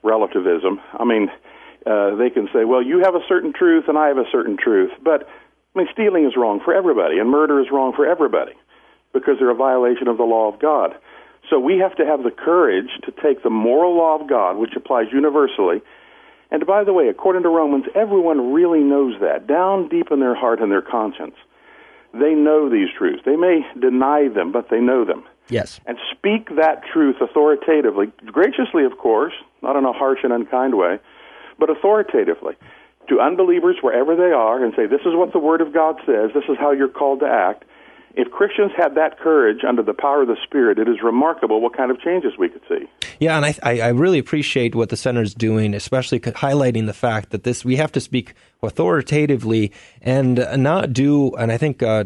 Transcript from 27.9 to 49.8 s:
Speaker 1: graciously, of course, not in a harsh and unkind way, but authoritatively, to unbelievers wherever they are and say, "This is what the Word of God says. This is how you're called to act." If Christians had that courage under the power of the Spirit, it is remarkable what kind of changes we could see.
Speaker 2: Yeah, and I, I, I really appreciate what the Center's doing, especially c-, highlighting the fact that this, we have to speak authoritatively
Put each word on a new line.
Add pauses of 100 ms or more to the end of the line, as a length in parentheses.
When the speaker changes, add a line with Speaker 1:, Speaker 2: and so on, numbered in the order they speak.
Speaker 1:
graciously,
of
course, (260)
not
in
a
harsh
and
unkind
way, (600)
but
authoritatively, (560)
to
unbelievers
wherever
they
are
and
say,
"This
is
what
the
Word
of
God
says.
This
is
how
you're
called
to
act." (500)
If
Christians
had
that
courage
under
the
power
of
the
Spirit,
it
is
remarkable
what
kind
of
changes
we
could
see. (300)
Speaker 2:
Yeah,
and
I,
I,
I
really
appreciate
what
the
Center's
doing,
especially
c-,
highlighting
the
fact
that
this,
we
have
to
speak (280)
authoritatively (280)